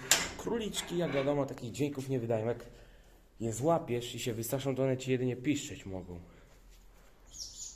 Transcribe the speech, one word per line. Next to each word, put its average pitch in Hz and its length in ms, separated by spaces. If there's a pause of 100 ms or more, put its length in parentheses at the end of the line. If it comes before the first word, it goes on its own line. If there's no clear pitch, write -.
(380)
króliczki, 196 600
jak 160 140
wiadomo, 143 340
takich 123 260
dźwięków 135 360
nie 131 120
wydają. 113 260
Jak 117 200 (720)
je 113 120
złapiesz 120 640
i 117 40
się 120 140
wystraszą, 131 420
to 127 80
one 131 140
ci 131 140
jedynie 123 260
piszczeć 131 500
mogą. 90 340 (1600)